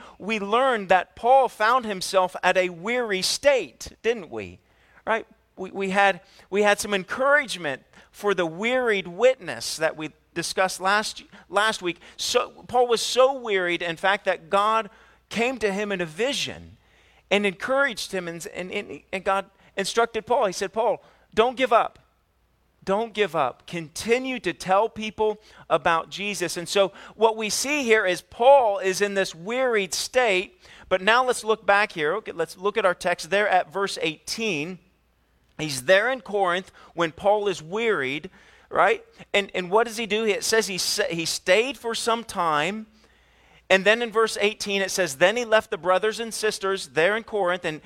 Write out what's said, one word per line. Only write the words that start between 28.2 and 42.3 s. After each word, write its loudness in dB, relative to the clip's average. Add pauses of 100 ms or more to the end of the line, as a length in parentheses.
Paul 6
is -2
in 0
this -2
wearied -2
state, 0 (280)
but 0
now 4
let's -2
look -2
back 2
here. -2
Okay, -8
let's -8
look -4
at 2
our 2
text -4
there 2
at 2
verse -6
eighteen. -6 (800)
He's -6
there 4
in -4
Corinth -2 (220)
when -2
Paul 0
is -2
wearied, -2 (380)
right? 2 (280)
And, 0
and -4
what 4
does -10
he -6
do? -2
It 0
says 0
he -6
sa-, -2
he -4
stayed 0
for -8
some -2
time. -2 (840)